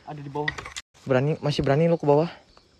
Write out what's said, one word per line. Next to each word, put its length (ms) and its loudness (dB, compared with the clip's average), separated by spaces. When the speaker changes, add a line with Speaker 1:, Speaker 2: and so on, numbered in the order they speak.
Speaker 1:
ada 120 -12
di 120 -14
bawah. 160 -6
Speaker 2:
Berani, 400 2
masih 220 -2
berani 260 2
lu 80 2
ke 80 -4
bawah? 240 4